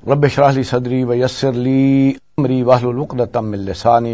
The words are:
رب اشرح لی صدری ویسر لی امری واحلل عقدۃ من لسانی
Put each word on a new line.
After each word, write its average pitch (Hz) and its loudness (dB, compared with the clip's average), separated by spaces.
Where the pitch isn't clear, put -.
رب 143 2
اشرح 139 2
لی 131 0
صدری 123 -2
ویسر 123 -2
لی 135 2
امری 127 0
واحلل 123 2
عقدۃ 123 -4
من 107 -4
لسانی 113 0